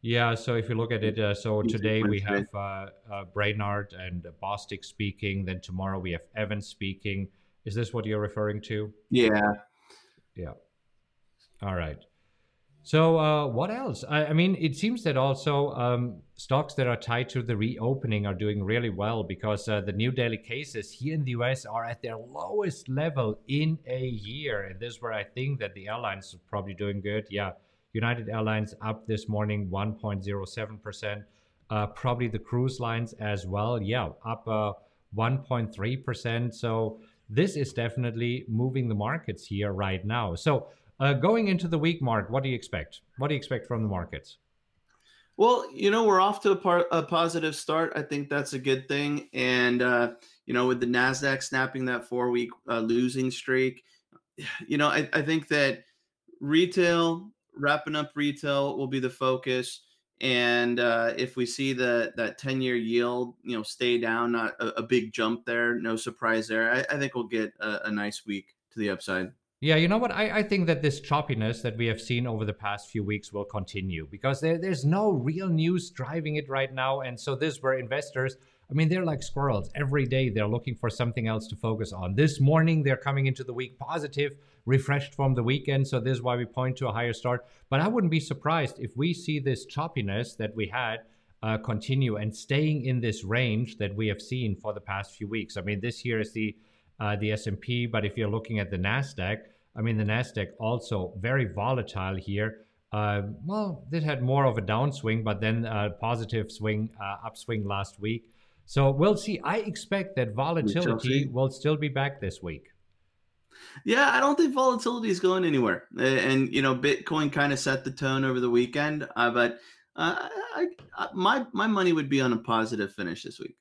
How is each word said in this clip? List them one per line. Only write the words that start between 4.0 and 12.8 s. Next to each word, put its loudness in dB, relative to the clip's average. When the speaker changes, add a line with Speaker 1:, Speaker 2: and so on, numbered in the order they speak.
Speaker 1:
Bostic -6
speaking, -4
then -6
tomorrow -4
we -4
have -6
Evans -4
speaking. -6
Is -8
this -4
what -4
you're -2
referring -2
to? -4
Speaker 2:
Yeah. 6
Speaker 1:
Yeah. -10
All -2
right. -4